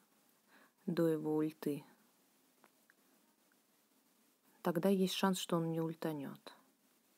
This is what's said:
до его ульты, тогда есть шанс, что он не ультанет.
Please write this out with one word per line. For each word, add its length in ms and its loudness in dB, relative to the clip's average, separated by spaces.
до 220 2
его 280 0
ульты, 480 -2
тогда 280 2
есть 240 2
шанс, 260 2
что 180 0
он 140 0
не 100 -2
ультанет. 760 -6